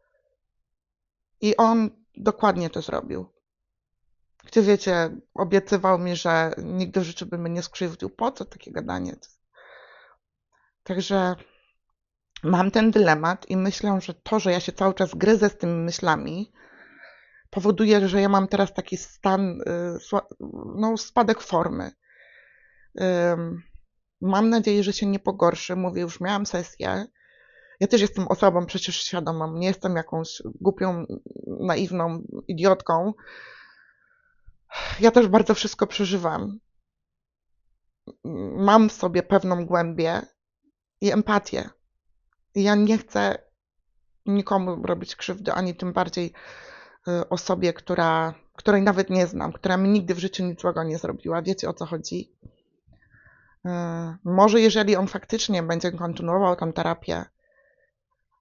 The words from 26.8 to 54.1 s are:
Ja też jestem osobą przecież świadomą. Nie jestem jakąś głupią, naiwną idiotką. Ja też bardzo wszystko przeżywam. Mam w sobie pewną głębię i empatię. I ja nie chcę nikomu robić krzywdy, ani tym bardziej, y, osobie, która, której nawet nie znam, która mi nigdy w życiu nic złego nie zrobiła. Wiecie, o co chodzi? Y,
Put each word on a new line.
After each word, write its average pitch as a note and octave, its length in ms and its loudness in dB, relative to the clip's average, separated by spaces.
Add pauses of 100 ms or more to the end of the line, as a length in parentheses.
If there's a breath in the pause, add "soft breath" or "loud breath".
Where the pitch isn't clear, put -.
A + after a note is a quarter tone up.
Ja G3+ 60 4
też A#3 140 4
jestem G3+ 280 0
osobą F3+ 380 2
przecież - 360 -6
świadomą. D#3+ 500 -6
Nie E3+ 140 -4
jestem F#3 300 -2
jakąś D#3+ 480 -6
głupią, F#3 640 -2 (400)
naiwną E3+ 760 -2 (260)
idiotką. F#3 640 0 (1900 loud breath)
Ja A3+ 100 8
też A3+ 180 8
bardzo G#3+ 260 6
wszystko - 320 -4
przeżywam. G3 720 -4 (2000)
Mam G#3 320 6
w - 40 -6
sobie F3+ 300 -2
pewną F#3 440 2
głębię E3+ 560 -2 (800)
i G3+ 120 2
empatię. - 580 0 (840)
I G3+ 80 0
ja G#3 120 4
nie G#3 240 4
chcę G3+ 400 -4 (880)
nikomu F#3+ 560 -2
robić F3 340 -6
krzywdy, F#3 360 -6
ani F3+ 220 -4
tym F3+ 180 -8
bardziej, F3 400 -4 (760 loud breath)
y, F3 200 -2
osobie, F3+ 440 0
która, E3 640 0 (220)
której G3+ 260 4
nawet G3 280 2
nie F#3 160 2
znam, F3 260 -6
która F#3 240 -2
mi F#3+ 120 2
nigdy F#3 260 2
w E3+ 40 -6
życiu F#3 260 -4
nic F3 160 -6
złego E3+ 240 -2
nie D#3+ 140 -4
zrobiła. E3 440 -4
Wiecie, F#3 260 -4
o E3+ 60 -4
co D#3 120 -10
chodzi? E3+ 460 -8 (1300 soft breath)
Y, F3+ 40 -4 (540)